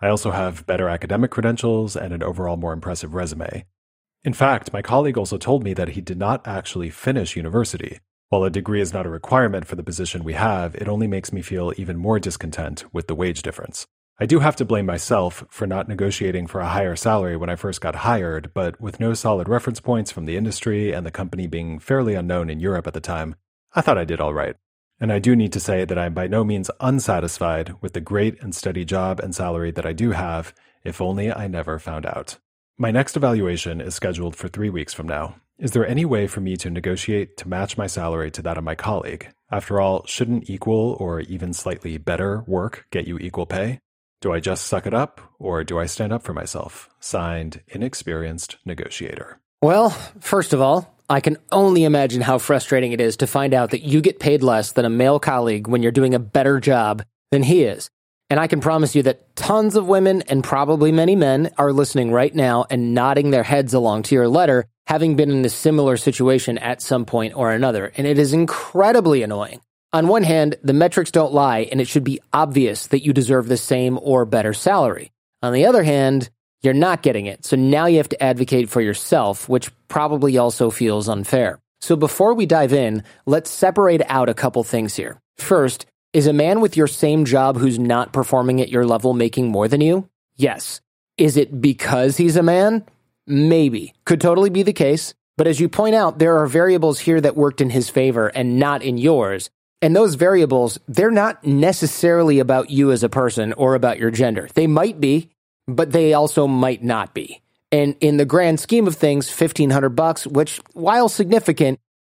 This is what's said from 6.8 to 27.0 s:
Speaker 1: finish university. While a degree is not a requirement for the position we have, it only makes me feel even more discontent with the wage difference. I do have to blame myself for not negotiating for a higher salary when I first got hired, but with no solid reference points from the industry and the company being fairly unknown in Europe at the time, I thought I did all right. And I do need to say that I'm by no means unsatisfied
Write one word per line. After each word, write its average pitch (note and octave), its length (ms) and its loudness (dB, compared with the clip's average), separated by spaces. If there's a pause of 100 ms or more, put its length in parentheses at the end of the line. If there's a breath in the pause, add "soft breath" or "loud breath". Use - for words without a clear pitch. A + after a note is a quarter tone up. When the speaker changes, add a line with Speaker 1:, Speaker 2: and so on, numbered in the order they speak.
Speaker 1:
finish B2+ 460 -4
university. F2 640 -6 (300)
While G2 120 2
a F#2+ 80 0
degree G2 300 -4
is F2+ 120 -4
not F#2 140 -6
a E2+ 40 -10
requirement G2 580 -2
for F2 80 -12
the E2+ 80 -12
position F2 400 -8
we D#2+ 80 -8
have, F2+ 420 -4
it G#2 140 -10
only G#2+ 180 -4
makes G2 260 -8
me F#2+ 100 -8
feel F2 340 -8
even F2+ 200 -10
more G2+ 220 -2
discontent E2 760 -10
with E2+ 140 -8
the D#2+ 80 -8
wage F2 280 -6
difference. - 440 -14 (340)
I A2 60 -4
do D#3 120 4
have D3 180 2
to B2+ 80 -2
blame G#2 220 -2
myself F2+ 600 -4
for - 180 -10
not F#2+ 220 -6
negotiating F#2+ 580 -4
for F#2+ 140 -10
a F2 80 -6
higher F#2 260 -4
salary F#2+ 420 -2
when F2 140 -6
I F2 60 -6
first F#2+ 240 -8
got D#2+ 160 -8
hired, E2+ 580 -4
but F2 260 -6
with G#2+ 200 -12
no A2+ 120 -2
solid G2+ 360 -4
reference A#2 320 -4
points A2+ 320 -4
from E2 120 -10
the E2 120 -6
industry G#2 560 -4
and E2+ 120 -8
the E2 60 -12
company F2+ 380 -10
being E2 320 -10
fairly B2+ 340 -2
unknown F2 340 -4
in D#2 120 -8
Europe G2 260 -4
at D#2 80 -8
the D#2 60 -10
time, D#2 340 -8 (400)
I E3+ 60 -2
thought C3+ 180 2
I E2+ 60 -2
did D#2+ 160 -6
all D2+ 120 -4
right. C#2+ 220 -6 (460)
And A2 120 -2
I G2+ 60 0
do A#2+ 160 2
need G#2+ 200 0
to G2 60 -6
say F#2 240 -2
that F2 140 -4
I'm F2 160 -4
by F#2 140 -6
no G#2+ 160 0
means G2+ 260 -4 (100)
unsatisfied F2+ 1000 -4